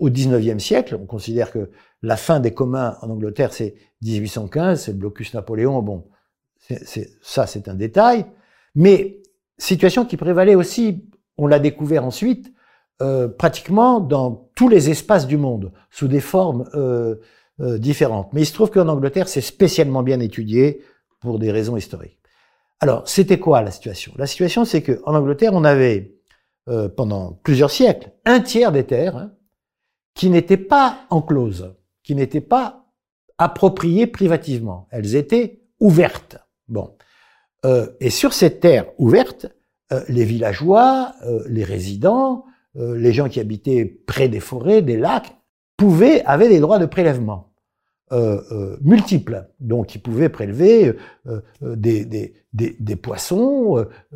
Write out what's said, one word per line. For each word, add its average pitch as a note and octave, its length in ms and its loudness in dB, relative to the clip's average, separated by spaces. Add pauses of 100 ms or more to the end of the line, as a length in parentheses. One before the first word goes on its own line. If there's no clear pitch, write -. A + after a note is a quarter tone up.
au D3+ 80 2
dix-neuvième A#2+ 520 0
siècle. - 380 -2
On G2 60 -12
considère A2+ 460 -6
que G#2 200 -8 (300)
la A2+ 160 -4
fin D3+ 240 -2
des A#2+ 140 -2
communs B2+ 480 -4
en A2+ 80 -12
Angleterre, G#2+ 420 -4
c'est G#2+ 220 -10 (260)
dix-huit A2 280 -6
cent G#2 200 -10
quinze, E3 320 -2
c'est G#2+ 120 -10
le F#2+ 40 -8
blocus G#2 380 -12
Napoléon, A#2 480 -2
bon, G2+ 240 -10 (520)
c'est, - 280 -14
c'est, - 240 -14 (100)
ça - 260 -4
c'est G2+ 220 -14
un F#2+ 60 -12
détail, G3 500 2 (500)
mais F#3+ 460 4 (380)
situation F#3+ 480 0
qui F3 100 -8
prévalait F3+ 380 2
aussi, F#3 500 0 (320)
on D3 100 -2
l'a D3 120 4
découvert D3 480 -2
ensuite, G#3 440 -4 (520)
euh, C3 260 -2
pratiquement G#3+ 720 0
dans C3 560 -4
tous B3 140 4
les D#3 180 6
espaces D#3 380 0
du C#3+ 100 -2
monde, A#2 340 -4 (200)
sous - 180 -6
des C#3 120 0
formes, D3+ 540 -2
euh, A#2+ 420 -2 (440)
euh, B2 160 -4
différentes. A2+ 560 -2
Mais C#3+ 80 -4
il D3+ 60 2
se - 80 -8
trouve G#3+ 160 0
qu'en F3 180 2
Angleterre, C#3+ 400 -2
c'est C3 140 -4
spécialement C#3+ 600 0
bien B2+ 180 -2
étudié A#2 600 0 (400)
pour A#2 180 -6
des G#2+ 140 -2
raisons A2 240 -4
historiques. E2+ 400 -14 (680)
Alors, B2 240 0
c'était F#3+ 320 2
quoi C#3+ 220 2
la G#2 100 -4
situation ? - 460 -14
La C#3 100 -6
situation, F3+ 380 -2
c'est E3+ 180 -2
qu'en C#3+ 320 -4
Angleterre, D3 380 0
on E3+ 120 2
avait, B2+ 520 2 (540)
euh, A2 180 -4
pendant G2 540 -6
plusieurs C#3+ 280 2
siècles, - 400 0 (140)
un A#3+ 160 4
tiers A3+ 320 2
des C#3 120 0
terres, C#3+ 340 -2
hein, G3+ 140 -14 (840)
qui F#3 160 0
n'étaient F3 260 4
pas C4 440 2 (100)
encloses, A2 640 -2 (280)
qui D3 120 -6
n'étaient C#3 260 -2
pas B3+ 460 -2 (500)
appropriées F#3 720 0
privativement. C#3+ 840 -4
Elles A2 240 -6
étaient A3+ 480 -2 (160)
ouvertes. - 600 2 (300)
Bon. G#2 280 -10 (720)
Euh, B2 220 2 (120)
et B2+ 80 -2
sur - 240 0
ces - 260 2
terres D3 280 4 (100)
ouvertes, F3 500 2 (460)
euh, C3 160 -4
les A#2+ 160 0
villageois, F3+ 880 2 (140)
euh, A#2 220 -4
les A2 160 -4
résidents, C3+ 840 -2 (300)
euh, A#2+ 200 -8
les A#2 160 4
gens C3+ 160 0
qui B2 120 -6
habitaient A2 440 -2
près - 440 -4
des G#2+ 120 -4
forêts, D3 400 0
des B2 160 -2
lacs, B2+ 400 -4 (400)
pouvaient, G3+ 480 4
avaient D#3+ 240 4
des F3+ 120 6
droits F3+ 180 4
de E3+ 80 0
prélèvement, B2 680 -2 (600)
euh, A2+ 280 0 (120)
euh, G2 300 -8
multiples. D3 680 2 (120)
Donc, A#2 340 -4
ils G#2+ 60 -14
pouvaient B2 280 -2
prélever, D3+ 600 4 (380)
euh, A2+ 140 -10 (220)
euh, B2 140 -8
des, A2 280 0
des, G#2+ 300 -10 (180)
des, A2+ 260 -4
des G#2 180 -6
poissons, G#3 840 -2
euh, A2 100 -2 (280)